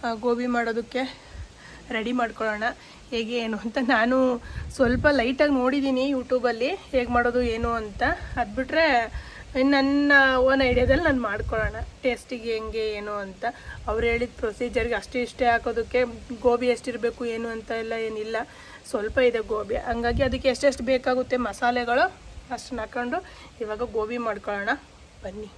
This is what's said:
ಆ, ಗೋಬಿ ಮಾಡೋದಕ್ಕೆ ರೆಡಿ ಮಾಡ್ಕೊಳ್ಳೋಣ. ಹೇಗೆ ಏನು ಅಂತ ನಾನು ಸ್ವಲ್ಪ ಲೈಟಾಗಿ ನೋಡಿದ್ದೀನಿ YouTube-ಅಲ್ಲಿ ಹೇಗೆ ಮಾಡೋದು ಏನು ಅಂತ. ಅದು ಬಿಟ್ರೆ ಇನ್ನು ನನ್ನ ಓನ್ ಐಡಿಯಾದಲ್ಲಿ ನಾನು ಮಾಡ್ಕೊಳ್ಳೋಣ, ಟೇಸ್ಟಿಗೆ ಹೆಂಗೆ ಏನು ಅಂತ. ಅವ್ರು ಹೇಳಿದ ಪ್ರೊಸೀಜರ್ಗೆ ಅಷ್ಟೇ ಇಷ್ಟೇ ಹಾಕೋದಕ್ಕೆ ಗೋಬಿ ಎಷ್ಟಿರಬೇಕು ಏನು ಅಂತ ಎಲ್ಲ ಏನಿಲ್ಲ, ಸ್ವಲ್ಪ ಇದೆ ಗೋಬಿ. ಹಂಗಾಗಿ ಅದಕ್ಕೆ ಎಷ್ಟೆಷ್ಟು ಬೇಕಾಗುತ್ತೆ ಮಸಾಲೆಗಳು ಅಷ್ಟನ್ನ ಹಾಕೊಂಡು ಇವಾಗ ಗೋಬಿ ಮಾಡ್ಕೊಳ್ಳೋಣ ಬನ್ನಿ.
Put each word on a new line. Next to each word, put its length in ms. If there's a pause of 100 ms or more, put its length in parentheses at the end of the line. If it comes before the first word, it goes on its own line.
ಆ, 100
ಗೋಬಿ 320
ಮಾಡೋದಕ್ಕೆ 840 (580)
ರೆಡಿ 220
ಮಾಡ್ಕೊಳ್ಳೋಣ. 520 (460)
ಹೇಗೆ 280
ಏನು 180
ಅಂತ 220 (100)
ನಾನು 540 (320)
ಸ್ವಲ್ಪ 320
ಲೈಟಾಗಿ 460
ನೋಡಿದ್ದೀನಿ 640
YouTube-ಅಲ್ಲಿ 600
ಹೇಗೆ 360
ಮಾಡೋದು 320
ಏನು 260
ಅಂತ. 340 (340)
ಅದು 180
ಬಿಟ್ರೆ 580 (480)
ಇನ್ನು 100
ನನ್ನ 420 (240)
ಓನ್ 260
ಐಡಿಯಾದಲ್ಲಿ 420
ನಾನು 160
ಮಾಡ್ಕೊಳ್ಳೋಣ, 560 (260)
ಟೇಸ್ಟಿಗೆ 520
ಹೆಂಗೆ 340
ಏನು 240
ಅಂತ. 320 (420)
ಅವ್ರು 200
ಹೇಳಿದ 300
ಪ್ರೊಸೀಜರ್ಗೆ 580
ಅಷ್ಟೇ 280
ಇಷ್ಟೇ 240
ಹಾಕೋದಕ್ಕೆ 580 (360)
ಗೋಬಿ 260
ಎಷ್ಟಿರಬೇಕು 600
ಏನು 220
ಅಂತ 220
ಎಲ್ಲ 220
ಏನಿಲ್ಲ, 440 (540)
ಸ್ವಲ್ಪ 280
ಇದೆ 200
ಗೋಬಿ. 360
ಹಂಗಾಗಿ 480
ಅದಕ್ಕೆ 260
ಎಷ್ಟೆಷ್ಟು 360
ಬೇಕಾಗುತ್ತೆ 520
ಮಸಾಲೆಗಳು 680 (460)
ಅಷ್ಟನ್ನ 300
ಹಾಕೊಂಡು 440 (360)
ಇವಾಗ 220
ಗೋಬಿ 360
ಮಾಡ್ಕೊಳ್ಳೋಣ 520 (540)
ಬನ್ನಿ. 340